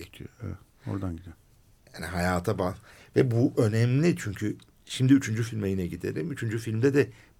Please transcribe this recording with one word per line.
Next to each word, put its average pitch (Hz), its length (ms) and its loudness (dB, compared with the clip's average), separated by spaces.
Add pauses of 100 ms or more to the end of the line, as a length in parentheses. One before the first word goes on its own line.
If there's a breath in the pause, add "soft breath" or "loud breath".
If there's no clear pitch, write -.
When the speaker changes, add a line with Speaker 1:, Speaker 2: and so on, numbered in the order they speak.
(120)
Speaker 1:
Gidiyor, - 180 -16 (120)
evet. 92 140 -10 (300)
Oradan 98 300 -6
gidiyor. 85 200 -18 (580)
Speaker 2:
Yani 85 120 -12
hayata 90 520 -2
bak. 95 180 -2 (400 soft breath)
Ve 131 140 4
bu 117 260 2
önemli 123 600 2
çünkü 104 380 -6 (300)
şimdi 131 260 4
üçüncü 120 300 4
filme 110 280 -4
yine 92 160 -2
gidelim. 104 460 -6
Üçüncü 117 260 -4
filmde 117 360 0
de 127 160 4 (300 soft breath)